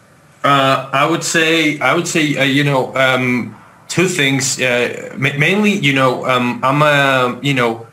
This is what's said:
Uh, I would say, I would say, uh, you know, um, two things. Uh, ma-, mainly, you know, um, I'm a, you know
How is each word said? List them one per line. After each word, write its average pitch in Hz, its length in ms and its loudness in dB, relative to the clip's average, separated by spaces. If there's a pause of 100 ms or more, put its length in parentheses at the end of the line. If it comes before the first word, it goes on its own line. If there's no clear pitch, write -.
(420)
Uh, 135 520 2
I 139 120 2
would 160 200 -2
say, 160 560 0
I 131 140 2
would 170 120 -2
say, 151 300 -2
uh, 131 60 -2
you 139 200 0
know, 135 320 0
um, 127 600 0 (320)
two 170 180 0
things. 135 520 -2
Uh, 123 600 -2
ma-, 143 180 -2
mainly, 190 360 2
you 143 200 0
know, 131 320 2
um, 123 380 0
I'm 139 180 2
a, 135 640 2
you 139 100 0
know 117 400 0